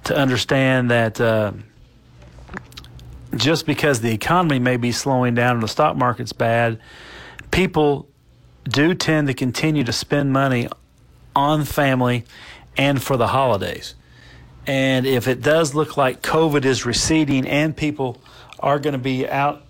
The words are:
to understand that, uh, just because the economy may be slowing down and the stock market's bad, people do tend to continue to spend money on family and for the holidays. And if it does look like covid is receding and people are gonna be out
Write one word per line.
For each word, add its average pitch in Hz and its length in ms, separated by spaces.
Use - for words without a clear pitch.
to - 120
understand 131 760
that, 113 280
uh, 110 320
just 139 300
because 143 360
the 117 100
economy 151 480
may 123 180
be 120 140
slowing 123 420
down 120 220
and 113 80
the 107 40
stock 151 280
market's 123 380
bad, 117 460
people 151 560
do 147 280
tend 156 340
to 131 60
continue 139 500
to 113 100
spend 143 380
money 131 360
on 151 280
family 127 600
and 139 260
for 135 160
the 113 100
holidays. 120 680
And 135 400
if 127 220
it 127 140
does 147 320
look 151 220
like 135 260
covid 151 440
is 123 200
receding 139 640
and 151 280
people 135 460
are 143 200
gonna 139 180
be 131 300
out 143 420